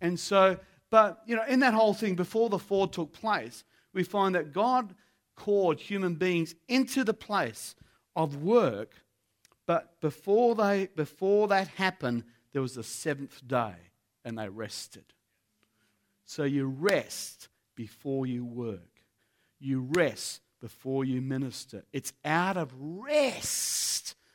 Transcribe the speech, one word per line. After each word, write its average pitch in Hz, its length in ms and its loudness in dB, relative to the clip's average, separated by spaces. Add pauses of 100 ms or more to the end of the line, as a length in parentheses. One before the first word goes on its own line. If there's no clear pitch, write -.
And 170 180 0
so, 190 380 4 (320)
but, 214 360 6
you 233 120 -2
know, 226 100 -2
in 254 140 4
that 254 120 6
whole 220 200 6
thing, 208 220 -2
before 220 340 0
the 202 100 0
fall 196 300 0
took 165 240 -6
place, 160 500 -4 (300)
we 190 100 2
find 190 320 2
that 160 160 -2
God 220 420 0 (440)
called 190 420 2
human 190 360 -2
beings 170 380 0 (140)
into 254 380 2
the 214 80 2
place - 640 -6 (420)
of 147 260 -2
work, 160 520 2 (720)
but - 360 -2
before 214 540 2
they, 202 380 2
before 196 540 2
that 190 220 2
happened, 131 560 -2 (260)
there 139 100 -2
was 127 140 -4
the 117 80 -8
seventh 139 640 -8
day, 117 280 -2 (500)
and 113 120 -8
they 107 120 -8
rested. 104 560 -12 (1200)
So - 180 -6
you 139 240 0
rest 143 800 -4 (280)
before 135 500 -6
you 123 180 -6
work. 117 380 -10 (800)
You 131 300 -2
rest 156 500 0 (200)
before 131 440 -4
you 127 160 -2
minister. 131 640 -8 (100)
It's 135 200 -8 (120)
out 175 320 0
of 139 200 -4
rest - 1400 -4 (200)